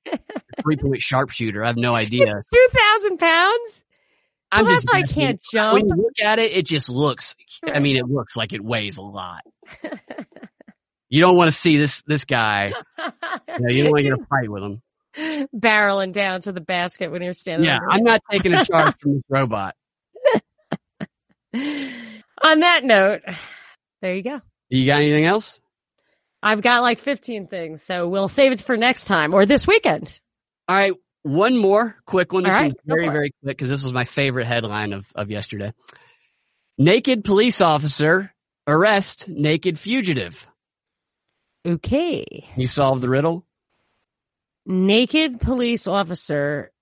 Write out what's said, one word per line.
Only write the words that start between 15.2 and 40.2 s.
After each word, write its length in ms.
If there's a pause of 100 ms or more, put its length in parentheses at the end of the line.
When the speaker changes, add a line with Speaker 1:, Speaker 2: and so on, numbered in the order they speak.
Speaker 1:
Barreling 560
down 300
to 100
the 100
basket 500
when 100
you're 140
standing 320
Speaker 2:
Yeah, 100
Speaker 1:
under 140
Speaker 2:
I'm 80
Speaker 1:
it. 60
Speaker 2:
not 160 (100)
taking 240
a 100
charge 320
Speaker 1:
<laughs> 20
Speaker 2:
from 160
this 140
robot. 460 (1800)
Speaker 1:
On 1080
that 220
note, 380 (800)
there 140
you 80
go. 180 (280)
Speaker 2:
You 180
got 140
anything 240
else? 360 (800)
Speaker 1:
I've 200
got, 200
like, 180
fifteen 480
things, 360
so 260
we'll 180
save 240
it 100
for 140
next 300
time 280
or 120
this 220
weekend. 520 (480)
Speaker 2:
All 80
right, 180 (280)
one 360
more 380 (100)
quick 280
one. 100
This 100
Speaker 1:
All 60
right, 40
Speaker 2:
one's 100
Speaker 1:
go 220
Speaker 2:
very, 100
Speaker 1:
for 60
it. 20
Speaker 2:
very 200 (100)
quick 160
'cause 100
this 140
was 100
my 100
favorite 440
headline 460
of, 120 (100)
of 140
yesterday. 440 (1040)
Naked 460
police 380
officer 720 (340)
arrest 640
naked 480
fugitive. 680 (1200)